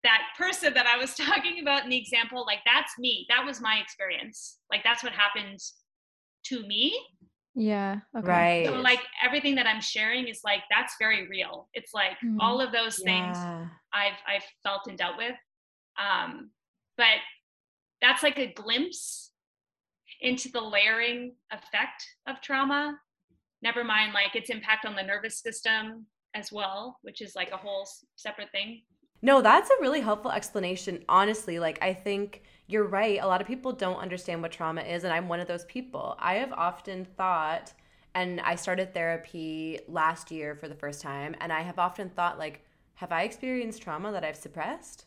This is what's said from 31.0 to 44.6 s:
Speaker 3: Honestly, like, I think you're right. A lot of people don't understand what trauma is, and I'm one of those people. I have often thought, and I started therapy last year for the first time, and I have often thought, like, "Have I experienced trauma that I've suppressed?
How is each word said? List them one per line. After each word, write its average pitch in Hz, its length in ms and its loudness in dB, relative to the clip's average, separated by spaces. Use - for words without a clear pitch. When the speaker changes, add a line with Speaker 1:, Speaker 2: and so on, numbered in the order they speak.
Speaker 3:
Honestly, 196 500 4
like, 160 220 0
I 185 120 2
think 202 500 -4
you're 208 200 2
right. 196 340 2
A 196 60 0
lot 185 140 4
of 196 60 -6
people 254 260 -4
don't 185 240 -2
understand 180 440 -6
what 165 120 -6
trauma 160 280 -4
is, 170 220 -4
and 180 80 -2
I'm 175 160 0
one 170 140 -2
of 175 60 -6
those 175 180 -6
people. - 540 -8
I 180 160 0
have 254 180 -2
often 185 500 -4
thought, 175 720 -2
and 180 240 -2
I - 160 0
started 185 380 -2
therapy 160 960 -4
last 165 420 0
year 151 240 -8
for 147 140 -14
the 147 60 -12
first 143 260 -10
time, 143 400 -8
and 165 100 -4
I 160 120 0
have 175 160 -8
often 180 300 -2
thought, 175 300 -2
like, 156 240 -10
"Have 175 180 -10
I 170 120 0
experienced 240 580 -6
trauma 180 320 -6
that 180 100 -4
I've 151 140 -6
suppressed? - 680 -10